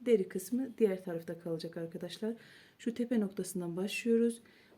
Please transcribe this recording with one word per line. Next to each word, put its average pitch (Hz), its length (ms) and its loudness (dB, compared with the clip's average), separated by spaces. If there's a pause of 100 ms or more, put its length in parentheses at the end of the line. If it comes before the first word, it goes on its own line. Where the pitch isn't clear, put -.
deri 220 280 4
kısmı 240 500 -4
diğer 185 260 4
tarafta 165 340 -6
kalacak 165 380 -6
arkadaşlar. 170 600 -6 (420)
Şu 233 160 -4
tepe 233 260 2
noktasından 185 560 -2
başlıyoruz. 226 680 2 (360)